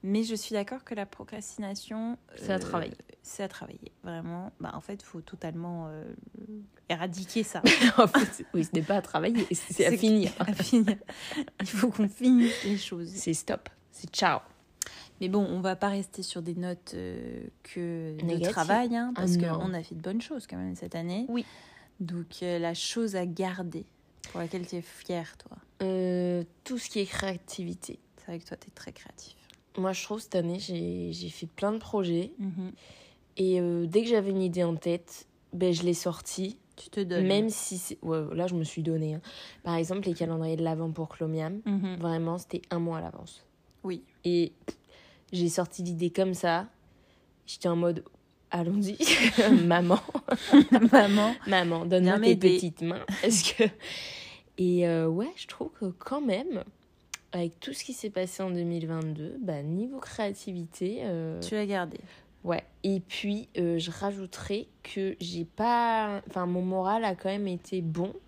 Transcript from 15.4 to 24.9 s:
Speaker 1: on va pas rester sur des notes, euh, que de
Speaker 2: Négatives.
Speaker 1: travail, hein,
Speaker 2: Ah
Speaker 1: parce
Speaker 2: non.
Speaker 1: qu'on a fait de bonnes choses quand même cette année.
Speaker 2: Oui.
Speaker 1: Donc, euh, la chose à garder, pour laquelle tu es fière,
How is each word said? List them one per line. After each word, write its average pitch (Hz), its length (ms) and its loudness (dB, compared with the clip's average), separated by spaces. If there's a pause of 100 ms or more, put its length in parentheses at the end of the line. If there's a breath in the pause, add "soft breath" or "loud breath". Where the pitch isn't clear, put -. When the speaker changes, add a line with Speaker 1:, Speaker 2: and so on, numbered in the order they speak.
Speaker 1:
on 180 160 -2
va 185 160 0
pas 196 120 -2
rester 196 340 -6
sur 175 200 -8
des 170 120 -6
notes, 175 400 -8
euh, 60 520 -8 (160)
que 165 560 -8
de 156 60 -4
Speaker 2:
Négatives. 170 260 2
Speaker 1:
travail, 214 460 2
hein, 240 200 -4
Speaker 2:
Ah - 60 -6
Speaker 1:
parce 180 160 4
Speaker 2:
non. 165 200 0
Speaker 1:
qu'on 185 140 -2
a 165 100 -4
fait - 120 -12
de 160 80 -10
bonnes 196 180 -2
choses 262 260 -10
quand 180 120 -10
même 180 180 -6
cette 175 180 -12
année. 175 360 -4
Speaker 2:
Oui. 233 140 -2 (560 loud breath)
Speaker 1:
Donc, 170 420 -8
euh, 175 160 -2
la 170 160 -2
chose 208 420 -2
à 180 80 0
garder, 180 640 -4 (440)
pour 175 100 -8
laquelle 175 260 -6
tu 180 100 -8
es 170 60 -6
fière, - 560 -8